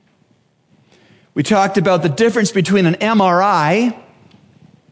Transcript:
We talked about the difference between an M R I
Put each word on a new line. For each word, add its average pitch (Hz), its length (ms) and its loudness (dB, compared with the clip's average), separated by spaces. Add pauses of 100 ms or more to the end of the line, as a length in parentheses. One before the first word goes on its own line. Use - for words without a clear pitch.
(1400)
We 151 80 -2
talked 196 340 0
about 180 240 0
the 165 80 -2
difference 220 420 0
between 185 360 0
an 165 80 0
M 214 260 0
R 180 220 2
I 202 520 0 (960)